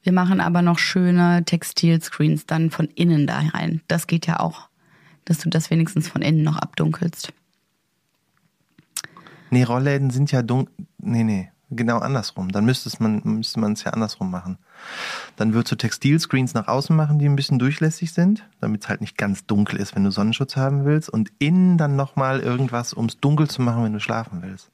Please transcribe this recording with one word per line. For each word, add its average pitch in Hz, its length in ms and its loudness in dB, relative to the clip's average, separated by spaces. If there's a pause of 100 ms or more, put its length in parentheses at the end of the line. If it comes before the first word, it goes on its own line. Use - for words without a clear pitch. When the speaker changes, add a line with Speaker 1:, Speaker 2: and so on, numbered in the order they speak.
Speaker 1:
Wir 180 100 2
machen 185 280 4
aber 170 200 2
noch 170 180 4
schöne 175 640 4
Textilscreens 160 1000 0
dann 160 260 0
von 160 160 -2
innen 160 380 2
da 131 140 -2
rein. 160 480 -2
Das 165 200 -2
geht 165 200 -2
ja 165 140 0
auch, - 260 -4 (560)
dass 165 160 -2
du - 100 -4
das 160 200 -2
wenigstens 160 400 0
von - 120 -4
innen 156 220 2
noch 156 140 0
abdunkelst. - 760 -4 (2250)
Speaker 2:
Nee, 127 140 4
Rollläden 135 460 0
sind 135 220 0
ja 127 100 2
dun-, 123 280 0 (280)
nee, 117 260 0
nee, 98 280 -2 (180)
genau 117 300 0
andersrum. 98 520 -4
Dann 101 140 2
müsste 127 240 0
es - 100 -14
man, 107 240 0
müsste 110 360 -4
man's 107 240 -2
ja - 100 -4
andersrum 104 380 -4
machen. 90 260 -8 (800)
Dann 107 180 0
würdest 113 180 0
du 135 40 0
Textilscreens 135 760 0
nach 110 140 -2
außen 143 280 0
machen, 151 240 2
die 143 100 2
ein 143 60 4
bisschen 139 240 0
durchlässig 156 540 -2
sind, 196 300 2 (180)
damit's 107 280 -4
halt 101 120 -4
nicht - 160 -8
ganz 101 280 -4
dunkel 101 340 0
ist, - 160 -6
wenn 98 80 2
du 98 80 2
Sonnenschutz 110 460 -2
haben 139 280 0
willst. 151 240 0
Und 110 300 -2
innen 180 380 4
dann 143 180 2
nochmal 135 440 0
irgendwas, 123 540 -2
um's 113 260 -4
dunkel 151 280 4
zu - 140 -6
machen, 117 220 0
wenn 107 100 0
du 107 60 -6
schlafen 113 420 -6
willst. 92 320 -14